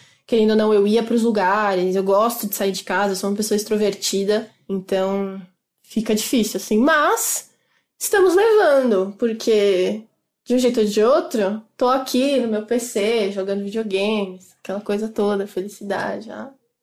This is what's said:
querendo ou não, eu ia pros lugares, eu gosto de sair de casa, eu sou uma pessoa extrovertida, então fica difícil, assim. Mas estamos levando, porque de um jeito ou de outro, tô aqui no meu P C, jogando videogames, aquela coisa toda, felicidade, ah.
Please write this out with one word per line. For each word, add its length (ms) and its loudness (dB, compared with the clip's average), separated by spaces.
querendo 240 2
ou 60 2
não, 160 4
eu 120 4
ia 160 2
pros 220 0
lugares, 720 0
eu 80 0
gosto 440 2
de 80 -10
sair 180 -2
de 100 -10
casa, 300 -2
eu 20 -6
sou 140 -4
uma 80 -2
pessoa 180 -2
extrovertida, 920 -2
então 720 -4
fica 320 -4
difícil, 440 -2
assim. 200 -2
Mas 720 0
estamos 380 2
levando, 840 4
porque 840 0
de 100 0
um 40 2
jeito 220 2
ou 40 2
de 160 0
outro, 600 0
tô 100 0
aqui 520 0
no 100 0
meu 160 -4
P 140 -2
C, 520 -2
jogando 320 -4
videogames, 840 -4
aquela 200 -8
coisa 260 -4
toda, 400 -2
felicidade, 840 -8
ah. 200 -14